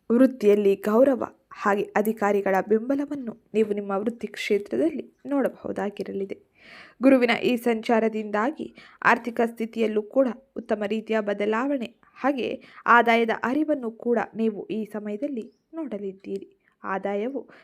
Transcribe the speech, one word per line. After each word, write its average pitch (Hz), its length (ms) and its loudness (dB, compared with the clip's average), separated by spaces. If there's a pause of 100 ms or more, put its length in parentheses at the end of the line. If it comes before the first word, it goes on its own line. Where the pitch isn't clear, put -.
ವೃತ್ತಿಯಲ್ಲಿ 214 640 6 (100)
ಗೌರವ 226 420 4 (320)
ಹಾಗೆ 202 280 0 (120)
ಅಧಿಕಾರಿಗಳ 202 640 2
ಬೆಂಬಲವನ್ನು 254 720 -2 (200)
ನೀವು 208 200 2
ನಿಮ್ಮ 202 240 -6
ವೃತ್ತಿ 220 300 -4
ಕ್ಷೇತ್ರದಲ್ಲಿ 233 800 -2 (200)
ನೋಡಬಹುದಾಗಿರಲಿದೆ. 196 1120 -4 (640)
ಗುರುವಿನ 247 320 6 (100)
ಈ 247 140 2
ಸಂಚಾರದಿಂದಾಗಿ 220 1080 -2 (360)
ಆರ್ಥಿಕ 240 420 2
ಸ್ಥಿತಿಯಲ್ಲೂ 226 600 -2
ಕೂಡ 262 200 2 (280)
ಉತ್ತಮ 220 300 -4
ರೀತಿಯ 220 360 -2
ಬದಲಾವಣೆ 220 680 -2 (300)
ಹಾಗೆ 269 280 -2 (400)
ಆದಾಯದ 233 460 4 (100)
ಅರಿವನ್ನು 277 540 -2
ಕೂಡ 240 220 0 (160)
ನೀವು 220 340 -2
ಈ 220 160 -6
ಸಮಯದಲ್ಲಿ 214 600 -8 (280)
ನೋಡಲಿದ್ದೀರಿ. 202 760 -10 (360)
ಆದಾಯವು 202 580 -4 (220)